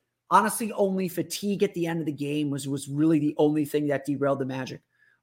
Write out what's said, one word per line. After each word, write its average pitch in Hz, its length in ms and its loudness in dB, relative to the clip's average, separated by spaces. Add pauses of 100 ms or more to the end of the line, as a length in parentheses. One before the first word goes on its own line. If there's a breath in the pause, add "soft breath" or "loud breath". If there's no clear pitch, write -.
(300)
honestly, 208 420 4
only 190 360 0
fatigue 196 560 -2
at 196 100 0
the 170 140 -2
end 170 100 -2
of 156 80 -4
the 160 60 -2
game 143 360 -2
was, 139 200 -4
was 139 200 -6
really 156 300 4
the 147 200 0
only 151 260 4
thing 147 240 -2
that 135 180 -2
derailed 139 320 0
the 131 80 -2
Magic. 131 340 -8 (420)